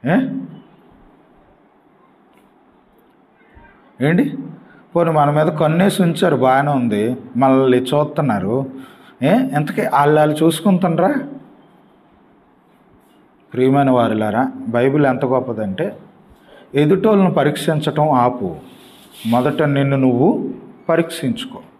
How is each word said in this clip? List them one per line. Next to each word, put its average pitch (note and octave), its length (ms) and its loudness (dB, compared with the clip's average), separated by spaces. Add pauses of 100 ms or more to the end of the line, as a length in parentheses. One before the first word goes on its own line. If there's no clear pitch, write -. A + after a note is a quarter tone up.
ఏ? E3+ 100 2 (4000)
ఏంటి? F3+ 300 0 (580)
పోనీ E3+ 140 0
మన D3 200 2
మీద D3+ 160 0
కన్నేసి E3+ 560 0
ఉంచారు, E3 340 0
బాగానే C3 360 2
ఉంది, A#2+ 440 -2 (200)
మనల్ని C3 460 4
చూస్తున్నారు. C3 840 -2 (560)
ఏ? D#3 120 2
ఇంతకీ D3+ 480 -2
వాళ్ళు D3 360 2
వాళ్ళు D3+ 260 2
చూసుకుంటుండ్రా? E3+ 680 0 (2500)
ప్రియమైన C3+ 360 4
వారులారా, A2 640 0 (160)
బైబిల్ C3+ 380 2
ఎంత B2+ 180 0
గొప్పదంటే, A#2+ 720 -4 (800)
ఎదుటోళ్ళను E3+ 560 4
పరీక్షించటం D3+ 800 0
ఆపు, A#2+ 460 0 (680)
మొదట C3+ 360 0
నిన్ను C#3 340 0
నువ్వు C3 540 2 (380)
పరీక్షించుకో. E3 680 -4 (220)